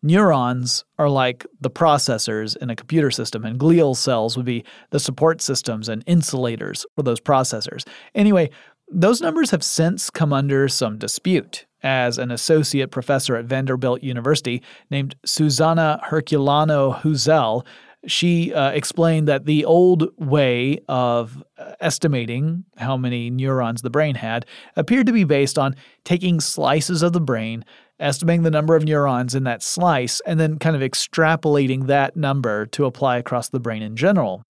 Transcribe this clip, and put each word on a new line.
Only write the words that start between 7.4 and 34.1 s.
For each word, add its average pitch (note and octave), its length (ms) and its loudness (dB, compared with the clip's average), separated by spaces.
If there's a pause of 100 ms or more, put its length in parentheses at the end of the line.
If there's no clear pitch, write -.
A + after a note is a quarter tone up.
Anyway, G3+ 360 4 (380)
those G#3+ 340 2
numbers D#4+ 280 0
have E3 140 0
since E3+ 460 -2
come D3 240 0
under C#3 340 2
some A2 300 -4
dispute, - 680 -4 (180)
as B2+ 360 0
an B2 120 -6
associate C#3 600 0
professor C3 460 -2
at A#2 100 -6
Vanderbilt B2+ 560 -2
University B2 600 -2 (280)
named C#3 340 -4
Susanna D#3 760 0 (100)
Herculano C#3+ 920 0
Huzel, C#3 680 2 (400)
she, E3+ 480 0
uh, C#3 160 0
explained D#3 560 0
that C#3+ 200 0
the D3+ 180 2
old F3 440 4 (100)
way C3+ 600 0 (100)
of, B2 540 -2 (160)
uh, - 220 -16
estimating C#3+ 840 -2 (120)
how C3 200 -4
many B2 340 -4
neurons B2+ 520 -2
the B2 80 -6
brain D3 240 0
had A#2 320 -6 (300)
appeared A#3 300 2
to A#3+ 60 2
be A3 120 4
based C#3 340 2
on C3+ 160 0 (300)
taking F3 340 0
slices D3+ 640 0
of F3 100 2
the F3 80 0
brain, A2+ 440 -4 (340)
estimating E3 440 0
the E3 80 2
number D#3 260 4
of D#3 80 4
neurons C#3 500 0
in C3+ 80 0
that A#2+ 180 -2
slice, D3+ 600 0
and E3 180 -2
then D#3 200 2
kind D#3+ 180 0
of C3+ 60 -2
extrapolating C#3+ 1040 0
that C#3 280 2
number B2+ 520 -2
to D3 180 -2
apply B2+ 320 0
across B2 320 -4
the B2+ 100 -4
brain A#2 240 -6
in G#2+ 140 -10
general. C3+ 540 2